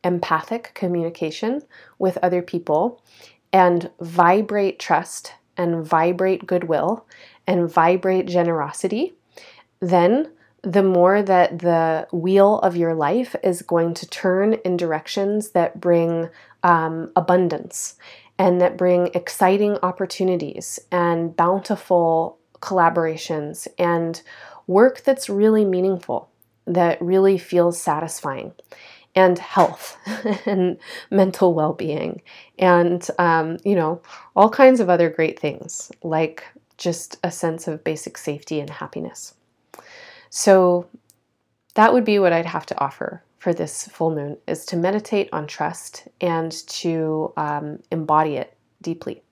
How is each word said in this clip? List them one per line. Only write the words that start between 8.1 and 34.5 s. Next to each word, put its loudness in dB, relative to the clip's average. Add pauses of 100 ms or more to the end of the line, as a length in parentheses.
generosity, -2 (680)
then 2 (320)
the 2
more 4
that 2
the 0
wheel 4
of -2
your 0
life -2
is -2
going 0
to -12
turn 0 (100)
in 0
directions -4
that 0
bring, 0 (340)
um, 0
abundance 0 (440)
and 2
that 2
bring 2
exciting 0
opportunities -4 (120)
and 0
bountiful 0 (220)
collaborations -2 (100)
and -2 (440)
work 4
that's 0
really 4
meaningful, -2 (380)
that 0
really 2
feels 0
satisfying, -6 (640)
and 4
health -2 (260)
<laughs> -4
and 0 (320)
mental 4
well-being -4 (380)
and, 4 (100)
um, 0
you 0
know, 0 (360)
all 6